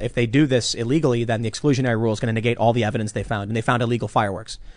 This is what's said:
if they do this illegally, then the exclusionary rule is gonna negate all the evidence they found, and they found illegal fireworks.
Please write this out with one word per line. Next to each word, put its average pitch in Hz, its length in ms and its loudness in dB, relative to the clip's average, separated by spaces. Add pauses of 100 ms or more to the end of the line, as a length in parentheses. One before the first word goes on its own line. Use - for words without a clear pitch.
if 120 100 -2
they 120 140 2
do 131 200 4
this 127 280 0
illegally, 120 500 0
then 113 160 -2
the 113 100 -4
exclusionary 131 480 2
rule 113 140 2
is 104 80 -4
gonna 113 140 0
negate 117 240 0
all 113 160 4
the 117 100 2
evidence 107 280 -2
they 107 100 -4
found, 101 260 -4
and 113 80 -2
they 110 60 0
found 120 200 0
illegal 117 240 0
fireworks. 101 520 -2 (180)